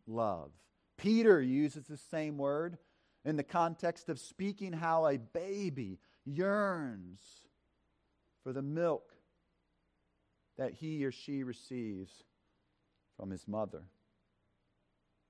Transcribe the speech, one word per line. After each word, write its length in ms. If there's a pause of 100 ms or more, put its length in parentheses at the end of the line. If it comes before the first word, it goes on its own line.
love. 460 (440)
Peter 460
uses 460
the 80
same 420
word 400 (460)
in 120
the 80
context 640
of 100
speaking 540
how 340
a 120
baby 800 (240)
yearns 1200 (920)
for 120
the 80
milk 520 (1400)
that 180
he 300
or 80
she 300
receives 840 (880)
from 160
his 160
mother. 400 (1400)